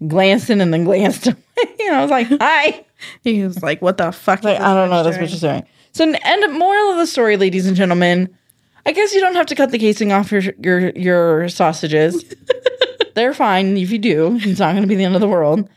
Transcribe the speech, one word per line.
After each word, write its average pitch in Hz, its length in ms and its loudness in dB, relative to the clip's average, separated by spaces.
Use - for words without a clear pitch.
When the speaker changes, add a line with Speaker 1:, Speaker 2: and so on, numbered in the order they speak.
Speaker 1:
glanced 190 400 2
in 208 140 2
and 170 100 2
then 165 120 0
glanced 190 420 0
<laughs> - 20 4
away. - 80 0
And 370 80 0
I 269 60 2
was 285 100 0
like, 254 180 0
"Hi." 311 420 0
Speaker 2:
He 220 200 0
was 180 200 -6
like, 160 200 -4
"What 185 160 0
the 170 120 -2
fuck 190 320 -2
Speaker 1:
Like, 220 160 0
Speaker 2:
is - 60 -4
Speaker 1:
"I 196 100 4
don't 190 140 2
know 180 140 2
what - 0 -
Speaker 2:
this 165 160 0
Speaker 1:
this 165 160 -4
Speaker 2:
bitch 165 80 -10
doing?" 143 180 -2
Speaker 1:
bitch - 0 -
is - 40 -16
doing." - 0 -
So, 320 120 0
n-, 311 200 0
end 403 200 2
of 311 80 -2
moral 392 400 2
of 359 40 -2
the 339 100 0
story, 220 300 0
ladies 190 300 0
and 190 100 0
gentlemen, 180 580 0
I - 80 0
guess 403 220 -2
you 381 60 4
don't 370 160 0
have 330 100 0
to 294 80 -8
cut 269 160 2
the 247 80 -4
casing 214 340 0
off 196 200 0
your, 202 100 0
your, 180 300 0
your 175 580 0
sausages. 160 760 0
Speaker 2:
<laughs> - 400 -4
Speaker 1:
They're 240 200 0
fine 196 420 0
if 185 160 -2
you 233 60 -2
do. 196 440 0
It's 190 160 -2
not 175 160 0
gonna 196 140 0
be 208 80 0
the 190 80 0
end 185 100 0
of 180 60 2
the 202 80 0
world. 175 480 0